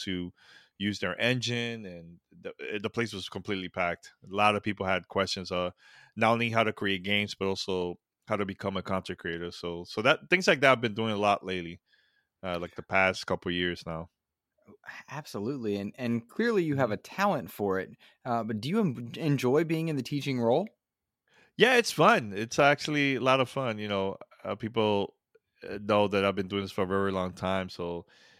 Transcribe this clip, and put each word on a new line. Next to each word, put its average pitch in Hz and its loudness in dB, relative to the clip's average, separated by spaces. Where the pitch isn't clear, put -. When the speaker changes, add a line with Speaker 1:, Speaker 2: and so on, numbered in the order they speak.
Speaker 1:
to 90 -4
use 101 -4
their 90 -4
engine, 117 -2
and 85 -16
the, 85 -10
eh, 107 -4
the 107 -4
place 117 -4
was 92 -10
completely 95 -6
packed. 87 -4
A 92 -10
lot 104 4
of 104 -2
people 101 -2
had 92 0
questions, 95 -2
uh, 90 -2
not 113 4
only 117 0
how 113 2
to 110 2
create 98 -2
games, 104 0
but 98 -4
also 90 -4
how 107 0
to 98 -2
become 95 -6
a 92 -4
content 95 -6
creator. 85 -6
So, 85 -10
so - -6
that, 123 2
things 180 2
like 151 4
that 135 8
I've 120 4
been 110 -2
doing 110 -2
a 104 -2
lot 101 4
lately, 90 -6
uh, 90 -4
like, 87 -10
the - -10
past 95 2
couple 92 -2
years 87 -2
now. 82 -8
Speaker 2:
Absolutely, 117 -4
and, 101 -6
and 117 -4
clearly 220 0
you 147 0
have 131 2
Speaker 1:
Mm-hmm. - 0
Speaker 2:
a 101 0
talent 160 -2
for 98 -2
it, - -8
uh, 117 -2
but 107 -4
do 120 -6
you 208 2
en-, 120 -2
enjoy 147 2
being 160 -2
in 151 -2
the 131 -2
teaching 135 -4
role? 135 4
Speaker 1:
Yeah, 247 6
it's 233 2
fun. 156 6
It's 110 -2
actually 143 4
a 110 -4
lot 131 4
of 123 2
fun, 120 -4
you 104 -6
know, 98 0
uh, 101 -4
people, 107 0
uh, 101 -8
know 104 4
that 98 4
I've 98 4
been 95 -2
doing 98 -2
this 95 -6
for 101 -2
a 92 2
very 98 2
long 92 -2
time, 92 -2
so 87 -6